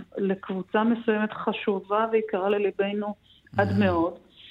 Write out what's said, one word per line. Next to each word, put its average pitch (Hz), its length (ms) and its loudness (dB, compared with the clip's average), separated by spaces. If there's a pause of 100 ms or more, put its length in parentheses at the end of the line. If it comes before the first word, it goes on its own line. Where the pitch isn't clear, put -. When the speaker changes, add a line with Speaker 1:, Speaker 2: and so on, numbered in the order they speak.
(180)
Speaker 1:
לקבוצה 196 640 -2
מסוימת 220 480 0
חשובה 208 800 -2
ויקרה 208 360 0
לליבנו 202 680 0 (440)
עד 202 100 4
Speaker 2:
Mhm. 196 120 2
Speaker 1:
מאוד. 175 320 2 (380)